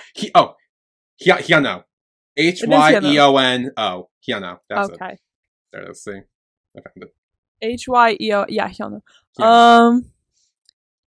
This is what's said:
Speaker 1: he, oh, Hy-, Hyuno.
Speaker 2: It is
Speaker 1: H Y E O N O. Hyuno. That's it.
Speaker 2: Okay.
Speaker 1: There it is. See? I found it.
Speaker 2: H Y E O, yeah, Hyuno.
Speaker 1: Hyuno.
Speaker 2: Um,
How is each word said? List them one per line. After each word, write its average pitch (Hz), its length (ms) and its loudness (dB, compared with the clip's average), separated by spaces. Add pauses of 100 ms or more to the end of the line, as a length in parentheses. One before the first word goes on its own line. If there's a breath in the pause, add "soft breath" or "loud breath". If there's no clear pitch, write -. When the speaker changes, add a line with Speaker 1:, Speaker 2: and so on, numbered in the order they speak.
(140)
Speaker 1:
he, - 200 -10
oh, 165 200 2 (680)
Hy-, 175 200 0
Hyuno. 135 420 -2 (500)
Speaker 2:
It 165 200 -2
is 180 80 -16
Speaker 1:
H 160 60 -4
Y 151 340 4
E 147 180 0
O 139 160 4
N 127 400 -2
O. 92 320 -8 (200)
Hyuno. 95 300 -10 (100)
That's 202 200 -6
it. 175 60 -18
Speaker 2:
Okay. 185 240 -18 (540)
Speaker 1:
There 101 100 -18
it 92 80 -18
is. - 120 -20
See? 104 100 -14
I - 680 -20
found - 240 -20
it. - 100 -20 (480)
Speaker 2:
H 233 260 -10
Y 240 320 0
E 214 120 -6
O, 202 160 -2
yeah, 202 200 -6
Hyuno. 208 320 -16 (380)
Speaker 1:
Hyuno. - 60 -2
Speaker 2:
Um, 233 600 4 (1040)